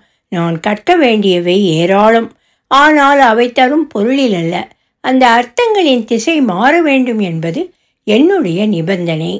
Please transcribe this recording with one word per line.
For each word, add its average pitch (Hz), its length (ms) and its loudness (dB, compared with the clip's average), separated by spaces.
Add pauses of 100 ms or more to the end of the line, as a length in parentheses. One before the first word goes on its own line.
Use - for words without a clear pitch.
(320)
நான் 170 280 -4
கற்க 208 360 -2
வேண்டியவை 190 600 0 (140)
ஏராளம். 196 580 2 (420)
ஆனால் 285 500 4
அவை 240 320 2
தரும் 285 340 0
பொருளில் 240 460 -2
அல்ல. 170 220 -4 (500)
அந்த 262 240 2
அர்த்தங்களின் 262 760 0
திசை 247 360 -2
மாற 254 420 0
வேண்டும் 262 360 0
என்பது 170 420 -4 (460)
என்னுடைய 226 600 0
நிபந்தனை. 170 720 -4